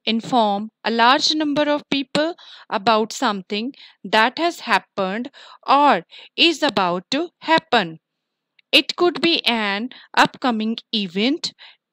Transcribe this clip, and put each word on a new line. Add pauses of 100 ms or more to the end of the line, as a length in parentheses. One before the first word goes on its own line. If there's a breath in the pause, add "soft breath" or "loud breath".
inform (140)
a
large
number
of
people (340 loud breath)
about
something (320 loud breath)
that
has
happened (360 loud breath)
or (340 loud breath)
is
about
to
happen. (720)
It
could
be
an (280 loud breath)
upcoming (160)
event, (400 loud breath)